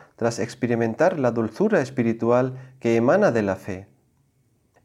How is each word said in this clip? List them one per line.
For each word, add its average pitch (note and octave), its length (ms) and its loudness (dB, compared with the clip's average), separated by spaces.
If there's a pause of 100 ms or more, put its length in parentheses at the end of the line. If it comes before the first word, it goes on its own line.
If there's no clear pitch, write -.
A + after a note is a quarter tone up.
(140)
tras A#2 240 -2
experimentar A#2 800 0
la B2 140 0
dulzura D3+ 480 0
espiritual A#2+ 960 -2
que A#2 160 0
emana D3 380 2
de A2+ 100 0
la F#2+ 140 0
fe. F#2+ 320 -12 (960)